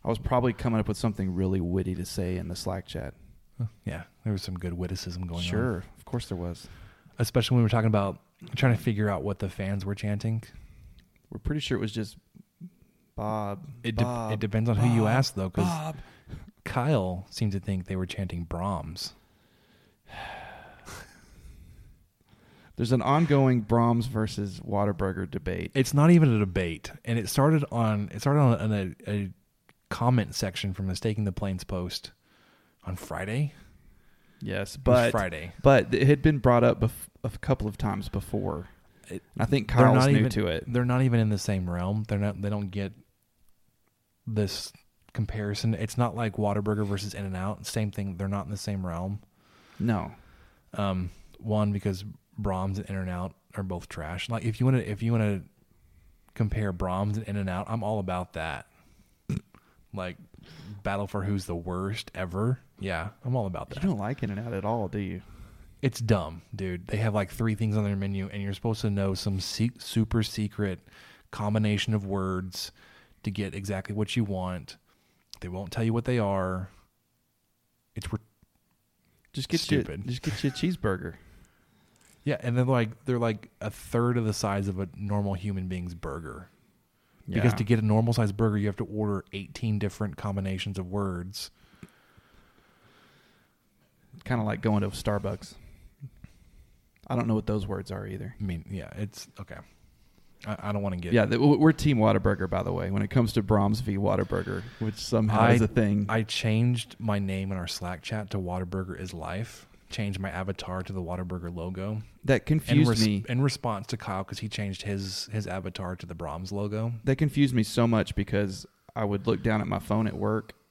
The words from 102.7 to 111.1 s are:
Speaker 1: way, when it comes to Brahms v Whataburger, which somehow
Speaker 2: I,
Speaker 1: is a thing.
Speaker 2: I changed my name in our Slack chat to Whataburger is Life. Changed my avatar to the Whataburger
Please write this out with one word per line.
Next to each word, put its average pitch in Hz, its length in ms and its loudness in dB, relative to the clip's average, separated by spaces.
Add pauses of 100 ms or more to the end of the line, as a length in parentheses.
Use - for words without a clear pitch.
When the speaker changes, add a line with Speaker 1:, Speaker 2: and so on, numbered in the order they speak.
Speaker 1:
way, 90 180 -4
when 101 140 0
it 101 60 -4
comes 117 240 2
to 107 100 2
Brahms 104 380 4
v 101 160 -2
Whataburger, 95 640 0 (160)
which 107 160 -2
somehow 110 460 2
Speaker 2:
I, 117 120 8
Speaker 1:
is 120 80 6
a 107 60 4
thing. 104 420 4
Speaker 2:
I 113 140 0
changed 113 760 0
my 104 220 0
name 95 320 -2
in 95 60 -4
our 87 100 -4
Slack 90 340 -8
chat 107 300 -6
to 104 80 -2
Whataburger 92 600 -4
is 90 140 -10
Life. 87 540 -8 (240)
Changed 101 280 -4
my 95 120 -4
avatar 92 500 -6
to 90 120 -10
the 95 80 -4
Whataburger 87 540 -6